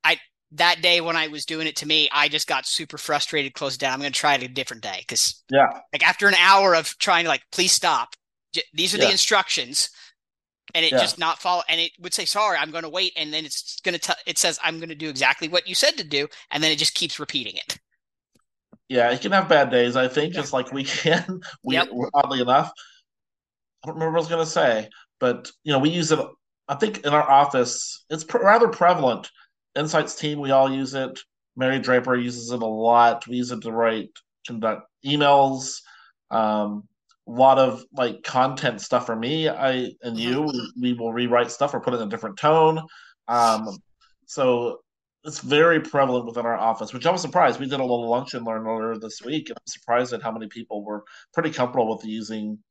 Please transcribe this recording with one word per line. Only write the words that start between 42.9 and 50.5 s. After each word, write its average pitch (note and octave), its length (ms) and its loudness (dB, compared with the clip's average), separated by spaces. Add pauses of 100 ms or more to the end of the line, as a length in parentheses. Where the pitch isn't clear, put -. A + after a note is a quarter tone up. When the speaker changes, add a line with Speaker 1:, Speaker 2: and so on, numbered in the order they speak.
Speaker 2:
Um, A2 500 2 (480)
so A#2+ 560 0 (420)
it's D3+ 160 -14
very D3+ 400 4
prevalent B2+ 460 0
within A#2 180 -6
our A#2 140 0
office, A2 340 -2
which B2+ 140 -4
I E3+ 40 4
was F3+ 120 0
surprised. C#3+ 360 2
We C3+ 80 -6
did C3+ 140 -4
a - 20 0
little A#2+ 280 0
lunch B2+ 240 -2
and A#2 100 -8
learn A2 220 -6
earlier A2+ 320 -4
this G#2+ 240 -14
week, D3 260 -6
and - 80 -14
I'm - 100 -20
surprised A#2+ 460 -2
at G#2+ 100 -8
how A2+ 80 -6
many A2 180 -10
people A2 360 -12